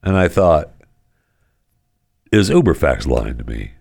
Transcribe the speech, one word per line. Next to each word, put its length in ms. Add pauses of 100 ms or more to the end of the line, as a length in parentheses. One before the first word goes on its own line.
And 140
I 100
thought, 420 (1600)
is 180
Uberfax 560
lying 320
to 60
me? 360